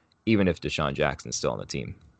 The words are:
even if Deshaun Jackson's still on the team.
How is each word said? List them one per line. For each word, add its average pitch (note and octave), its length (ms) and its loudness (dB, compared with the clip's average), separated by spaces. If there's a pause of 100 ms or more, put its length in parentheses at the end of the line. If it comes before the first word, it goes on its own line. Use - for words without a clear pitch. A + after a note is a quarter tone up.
(260)
even G2+ 220 6
if E2 140 0
Deshaun D2 320 -2
Jackson's C#2 420 -2
still C#2 160 0
on G#1+ 80 -4
the G1+ 60 -8
team. - 280 -8 (260)